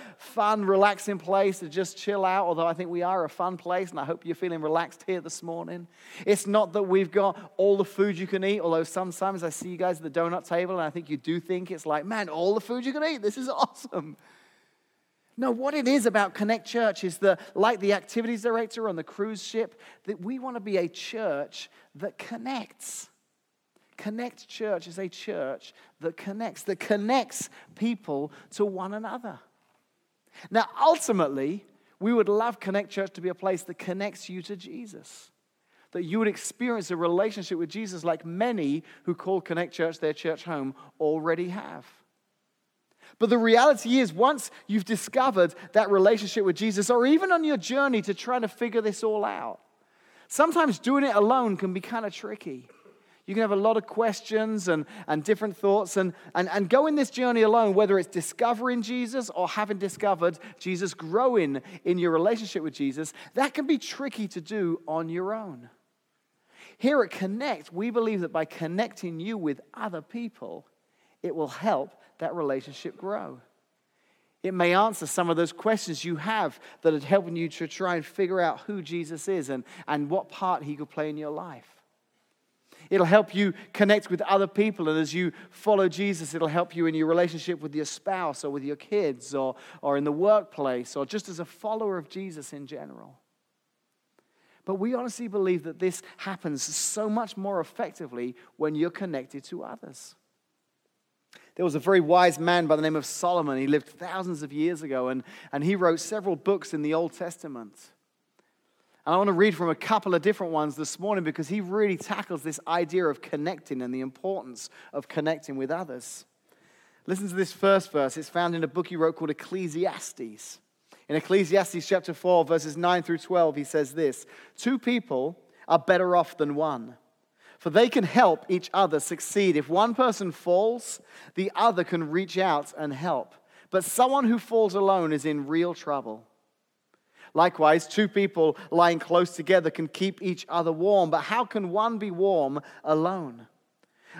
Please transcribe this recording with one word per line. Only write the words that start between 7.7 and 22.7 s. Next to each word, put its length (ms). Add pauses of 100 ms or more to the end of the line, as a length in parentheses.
the 80
food 320
you 100
can 160
eat, 160
although 240
sometimes 600
I 60
see 200
you 80
guys 200
at 60
the 160
donut 260
table, 300
and 80
I 60
think 200
you 80
do 220
think 320
it's 140
like, 200
"Man, 220
all 260
the 80
food 240
you 60
can 120
eat, 180
this 160
is 120
<laughs> 140
awesome." 540 (1200)
No, 140
what 220
it 140
is 180
about 280
Connect 340
Church 380
is 120
the, 200 (180)
like 240
the 140
activities 480
director 480
on 80
the 80
cruise 360
ship, 380 (240)
that 160
we 180
want 200
to 40
be 140
a 140
church 800 (260)
that 220
connects. 920 (880)